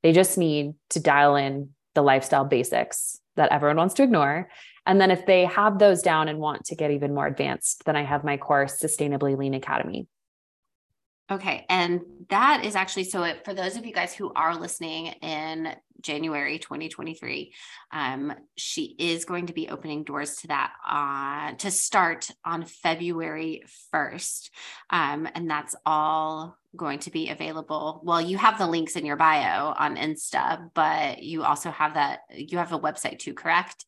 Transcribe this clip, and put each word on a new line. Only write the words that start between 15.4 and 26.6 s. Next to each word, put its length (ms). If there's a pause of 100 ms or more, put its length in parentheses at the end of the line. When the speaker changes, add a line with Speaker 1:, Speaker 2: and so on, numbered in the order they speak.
Speaker 2:
January 580
twenty 300
twenty-three, 680 (380)
um, 420 (220)
she 420
is 280
going 220
to 60
be 140
opening 380
doors 320
to 100
that, 240 (160)
uh, 680
to 120
start 600 (160)
on 180
February 1000 (280)
first. 600 (380)
Um, 460
and 140
that's 260 (100)
all 680 (220)